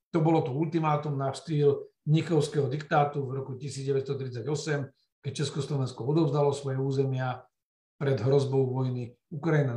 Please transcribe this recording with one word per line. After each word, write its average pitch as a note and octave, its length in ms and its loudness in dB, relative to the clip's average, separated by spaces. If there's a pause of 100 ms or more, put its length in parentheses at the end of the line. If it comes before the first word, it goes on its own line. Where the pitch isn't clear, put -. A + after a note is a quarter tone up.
(120)
to F3 80 2
bolo D#3+ 240 4
to B2 80 -4
ultimátum D#3 640 0
na C3+ 160 -2
štýl D3 560 0 (160)
mnichovského D3+ 640 2
diktátu D3 560 0
v C3+ 160 -6
roku C3+ 160 -8
tisíc C3+ 320 -8
deväťsto C#3 320 0
tridsaťosem, C3+ 720 -4 (320)
keď - 80 -6
Československo C3+ 720 -4
odovzdalo D3 480 2
svoje C3+ 280 -4
územia C3 600 -2 (560)
pred C3+ 240 0
hrozbou C3 480 4
vojny. B2 480 -4 (160)
Ukrajina D3+ 460 2